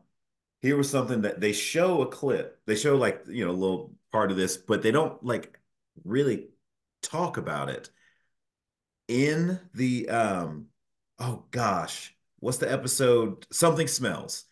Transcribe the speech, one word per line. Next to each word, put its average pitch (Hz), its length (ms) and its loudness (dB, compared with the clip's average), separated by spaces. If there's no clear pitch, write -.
here 143 160 4
was 139 120 2
something 123 320 0
that 101 180 -2
they 104 140 2
show 165 480 2
a 123 60 0
clip. - 580 -4
They 107 100 2
show, 143 220 4
like, 110 300 0
you 110 180 -4
know, 87 60 0
a - 20 -2
little 92 400 -2
part 104 200 2
of 92 60 -2
this, 92 200 0
but - 240 0
they 110 100 4
don't, 160 320 0
like, 117 360 -6
really 123 420 0
talk 165 340 -4
about 73 320 -4
it. 65 200 -10
In 156 520 0
the, 123 360 0
um, 87 580 -2
oh 120 320 -6
gosh, 98 640 -2
what's 123 180 -4
the - 140 -2
episode? 123 800 2
Something 160 360 2
Smells. - 640 -4